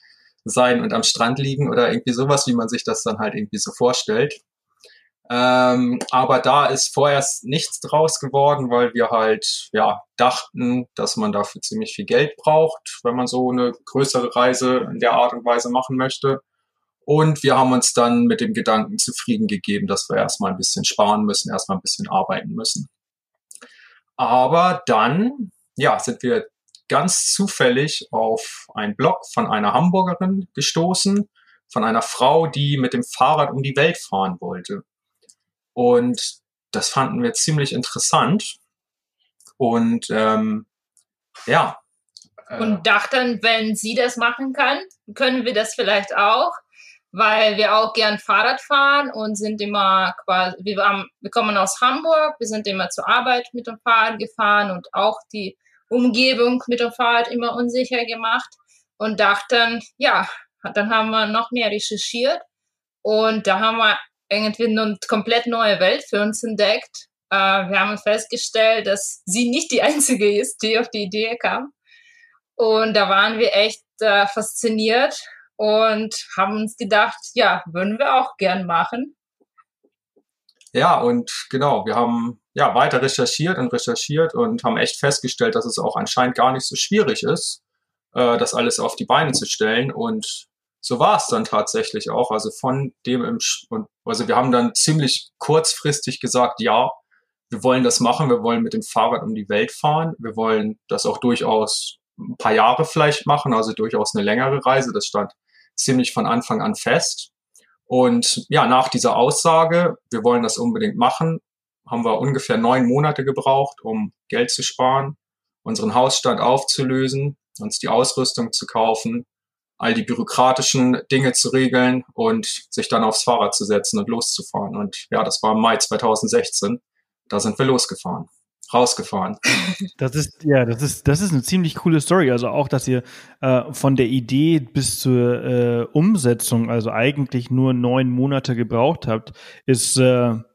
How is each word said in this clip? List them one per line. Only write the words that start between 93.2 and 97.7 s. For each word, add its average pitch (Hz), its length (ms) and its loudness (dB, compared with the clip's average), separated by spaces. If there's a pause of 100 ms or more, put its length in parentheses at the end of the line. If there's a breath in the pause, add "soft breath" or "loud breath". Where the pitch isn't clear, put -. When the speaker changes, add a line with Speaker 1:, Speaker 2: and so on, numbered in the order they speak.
Speaker 1:
im 117 160 -4
Sch-, - 300 -4
und, 110 180 -6 (180)
also 113 220 -4
wir 120 80 4
haben 127 160 2
dann 120 240 2
ziemlich 151 640 0
kurzfristig - 800 -2
gesagt, 123 420 0
"Ja, 113 300 2 (580)
wir 107 140 -10
wollen 127 200 4